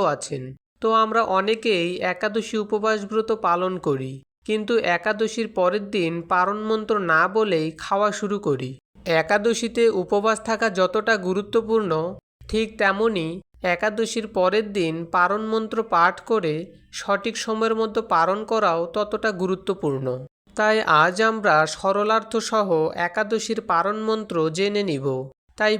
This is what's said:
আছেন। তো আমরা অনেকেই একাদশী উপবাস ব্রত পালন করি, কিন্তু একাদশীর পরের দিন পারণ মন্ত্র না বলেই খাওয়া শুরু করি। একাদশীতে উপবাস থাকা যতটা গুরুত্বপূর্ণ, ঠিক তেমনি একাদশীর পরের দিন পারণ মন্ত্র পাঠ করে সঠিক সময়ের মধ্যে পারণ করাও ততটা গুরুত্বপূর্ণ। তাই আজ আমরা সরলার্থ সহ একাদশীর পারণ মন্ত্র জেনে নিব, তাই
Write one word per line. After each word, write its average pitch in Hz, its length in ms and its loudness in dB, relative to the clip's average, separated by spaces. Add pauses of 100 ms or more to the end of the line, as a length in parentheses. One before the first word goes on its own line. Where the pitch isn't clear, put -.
(140)
আছেন। 135 280 -8 (400)
তো 220 60 2 (140)
আমরা 220 200 2 (160)
অনেকেই 202 500 2 (240)
একাদশী 214 520 -4
উপবাস 214 340 0 (120)
ব্রত 220 200 -2 (160)
পালন 180 260 2 (140)
করি, 135 260 -2 (340)
কিন্তু 214 280 0 (220)
একাদশীর 214 520 -4 (100)
পরের 190 260 2 (120)
দিন 170 160 0 (200)
পারণ 185 260 2 (100)
মন্ত্র 220 260 0 (180)
না 160 100 6 (120)
বলেই 180 340 2 (160)
খাওয়া 202 240 0 (120)
শুরু 202 160 -2 (100)
করি। 135 240 -2 (500)
একাদশীতে 226 640 2 (180)
উপবাস 214 360 2 (100)
থাকা 226 180 0 (120)
যতটা 214 360 2 (120)
গুরুত্বপূর্ণ, 208 680 0 (580)
ঠিক 220 160 0 (140)
তেমনি 196 460 2 (480)
একাদশীর 214 520 -2 (100)
পরের 196 300 2 (120)
দিন 160 160 0 (200)
পারণ 190 280 2 (100)
মন্ত্র 220 260 -2 (160)
পাঠ 175 200 4 (160)
করে 175 240 0 (460)
সঠিক 202 340 -2 (100)
সময়ের 220 360 0
মধ্যে 220 220 -2 (120)
পারণ 175 240 4 (140)
করাও 185 280 2 (140)
ততটা 214 360 -2 (120)
গুরুত্বপূর্ণ। 185 680 -2 (500)
তাই 214 200 4 (240)
আজ 180 140 4 (140)
আমরা 208 240 2 (200)
সরলার্থ 214 580 0 (180)
সহ 214 180 0 (380)
একাদশীর 214 540 -2 (100)
পারণ 180 260 2 (120)
মন্ত্র 214 280 -4 (200)
জেনে 202 340 0
নিব, 139 160 -4 (520)
তাই 214 220 2